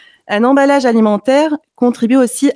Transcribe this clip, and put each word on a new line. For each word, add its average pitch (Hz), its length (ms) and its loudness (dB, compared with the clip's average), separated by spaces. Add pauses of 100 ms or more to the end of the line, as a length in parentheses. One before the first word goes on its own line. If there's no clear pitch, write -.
(280)
Un 208 160 -2
emballage 277 420 2
alimentaire 240 720 0 (180)
contribue 240 420 -2
aussi 262 400 0